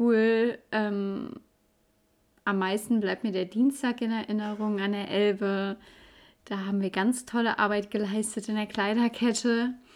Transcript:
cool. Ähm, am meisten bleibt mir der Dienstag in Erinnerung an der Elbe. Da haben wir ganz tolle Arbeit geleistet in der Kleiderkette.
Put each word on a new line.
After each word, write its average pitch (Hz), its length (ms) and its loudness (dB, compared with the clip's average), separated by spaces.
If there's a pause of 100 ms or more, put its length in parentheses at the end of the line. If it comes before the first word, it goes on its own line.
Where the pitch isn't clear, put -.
cool. 226 580 4 (140)
Ähm, 202 640 -4 (1120)
am 202 120 0
meisten 214 420 0
bleibt 190 220 -2
mir 220 100 -2
der 185 120 0
Dienstag 240 560 0
in 226 100 -2
Erinnerung 214 680 -2
an 202 120 0
der 202 180 -4
Elbe. 196 680 0 (680)
Da 196 180 -6
haben 196 160 0
wir 196 100 0
ganz 214 360 0
tolle 233 320 0
Arbeit 208 320 0
geleistet 214 580 -2
in 214 80 -2
der 214 100 -2
Kleiderkette. 233 1080 0 (220)